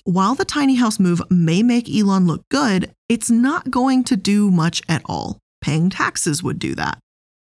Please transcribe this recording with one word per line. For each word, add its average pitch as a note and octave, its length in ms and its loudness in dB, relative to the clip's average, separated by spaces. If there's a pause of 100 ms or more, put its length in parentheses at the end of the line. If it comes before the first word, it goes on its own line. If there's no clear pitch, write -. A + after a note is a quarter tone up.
while F#3+ 320 0
the F#4+ 80 -2
tiny C#4 320 0
house A#3 240 0
move F3 300 2
may F3 340 2
make A#3+ 260 0
Elon G3 360 2
look E3 240 -2
good, A#3+ 420 0 (160)
it's A3+ 220 -2
not B3+ 420 0
going B3+ 340 2
to B3 120 0
do G3+ 340 2
much E3+ 380 0
at E3 160 -2
all. - 320 -8 (240)
Paying D#3+ 300 0
taxes - 520 -4
would - 160 -4
do - 160 -6
that. D2 220 -6 (640)